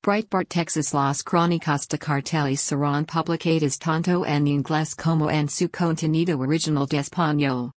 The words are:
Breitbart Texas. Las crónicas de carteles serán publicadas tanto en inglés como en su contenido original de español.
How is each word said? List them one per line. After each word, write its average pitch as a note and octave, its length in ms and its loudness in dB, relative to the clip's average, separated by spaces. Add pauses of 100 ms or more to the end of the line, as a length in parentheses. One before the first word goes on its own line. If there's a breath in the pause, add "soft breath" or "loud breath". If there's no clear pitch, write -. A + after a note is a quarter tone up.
Breitbart G3+ 440 0
Texas. D#3+ 460 -2
Las C#3 280 0
crónicas E3+ 680 0
de D3+ 80 -4
carteles C#3 640 -2
serán C#3+ 440 0
publicadas D#3+ 720 0
tanto E3+ 480 0
en D3 220 2
inglés D3 480 0
como D#3+ 340 2
en D3 200 0
su - 180 0
contenido E3 720 0
original D3 480 0
de D3 120 0
español. C#3 800 0